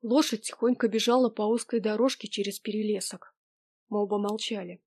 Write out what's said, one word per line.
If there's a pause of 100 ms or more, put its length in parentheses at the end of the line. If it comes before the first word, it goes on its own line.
Лошадь
тихонько
бежала
по
узкой
дорожке
через
перелесок. (540)
Мы
оба
молчали.